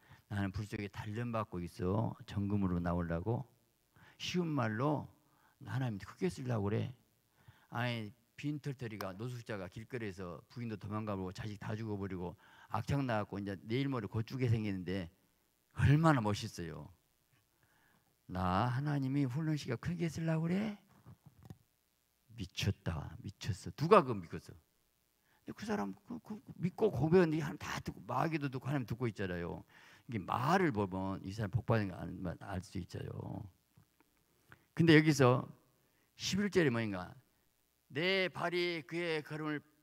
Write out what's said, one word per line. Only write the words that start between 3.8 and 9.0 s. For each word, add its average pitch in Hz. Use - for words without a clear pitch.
쉬운 175
말로 127
하나님 113
크게 -
쓰려고 123
그래. 107
아니, 117
빈털터리가, 123